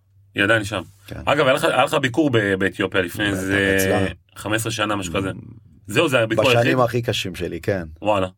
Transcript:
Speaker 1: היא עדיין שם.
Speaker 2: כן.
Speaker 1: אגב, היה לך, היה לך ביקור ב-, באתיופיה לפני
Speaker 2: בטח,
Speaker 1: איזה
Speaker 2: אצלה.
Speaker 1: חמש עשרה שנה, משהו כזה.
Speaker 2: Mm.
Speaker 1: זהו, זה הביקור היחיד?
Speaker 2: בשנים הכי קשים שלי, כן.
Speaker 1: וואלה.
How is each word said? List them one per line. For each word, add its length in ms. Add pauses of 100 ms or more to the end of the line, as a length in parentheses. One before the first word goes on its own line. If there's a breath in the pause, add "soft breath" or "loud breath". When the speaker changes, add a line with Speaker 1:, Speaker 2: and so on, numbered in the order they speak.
(360)
Speaker 1:
היא 80
עדיין 200
שם. 180 (260)
Speaker 2:
כן. 180
Speaker 1:
אגב, 200
היה 100
לך, 80
היה 200
לך 100
ביקור 360
ב-, 300
באתיופיה 420
לפני 300
Speaker 2:
בטח, 80
Speaker 1:
איזה 380
Speaker 2:
אצלה. 280 (300)
Speaker 1:
חמש 200
עשרה 160
שנה, 240
משהו 180
כזה. 160
Speaker 2:
Mm. 40 (540)
Speaker 1:
זהו, 220
זה 100
הביקור 300
היחיד? 120
Speaker 2:
בשנים 180
הכי 220
קשים 340
שלי, 260
כן. 220 (180)
Speaker 1:
וואלה. 260 (100)